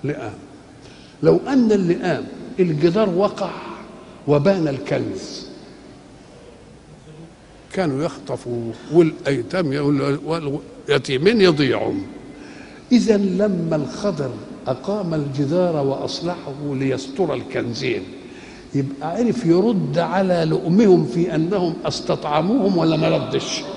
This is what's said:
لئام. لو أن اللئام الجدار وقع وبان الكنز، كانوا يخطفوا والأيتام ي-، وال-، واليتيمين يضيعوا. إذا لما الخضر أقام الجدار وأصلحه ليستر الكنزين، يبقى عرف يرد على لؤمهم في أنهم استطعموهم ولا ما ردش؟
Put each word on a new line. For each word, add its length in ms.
لئام. 280
لو 260
أن 240
اللئام 520
الجدار 500
وقع 400
وبان 400
الكنز، 800
كانوا 320
يخطفوا 680
والأيتام 800
ي-، 60
وال-، 400
واليتيمين 520
يضيعوا. 520
إذا 240
لما 600
الخضر 540
أقام 480
الجدار 720
وأصلحه 680
ليستر 680
الكنزين، 680
يبقى 420
عرف 300
يرد 520
على 460
لؤمهم 600
في 280
أنهم 400
استطعموهم 920
ولا 200
ما 200
ردش؟ 460